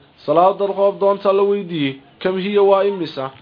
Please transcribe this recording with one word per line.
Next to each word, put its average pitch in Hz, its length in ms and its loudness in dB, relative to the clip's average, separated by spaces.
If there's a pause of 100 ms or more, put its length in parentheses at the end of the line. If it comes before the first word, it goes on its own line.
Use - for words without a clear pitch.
(180)
صلاة 175 460 2
الخوف 196 360 0
دونتا 196 280 0
لويدي، 190 720 -2 (200)
كم 185 180 -2
هي 202 200 -2
وإمسة؟ 196 720 0 (120)